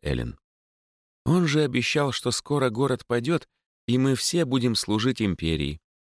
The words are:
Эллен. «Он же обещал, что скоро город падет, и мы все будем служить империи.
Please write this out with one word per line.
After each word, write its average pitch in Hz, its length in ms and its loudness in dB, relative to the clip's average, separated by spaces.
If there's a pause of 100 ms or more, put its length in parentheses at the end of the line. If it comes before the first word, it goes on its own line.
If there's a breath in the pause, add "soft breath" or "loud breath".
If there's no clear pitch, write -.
Эллен. 60 360 -6 (840)
«Он 170 240 2
же 151 140 2
обещал, 131 500 0
что - 180 -4
скоро 135 400 0
город 127 360 -2
падет, 123 420 -2 (400)
и 123 100 4
мы 131 160 4
все 170 300 0
будем 123 320 0
служить 110 440 0
империи. 80 600 -2 (340)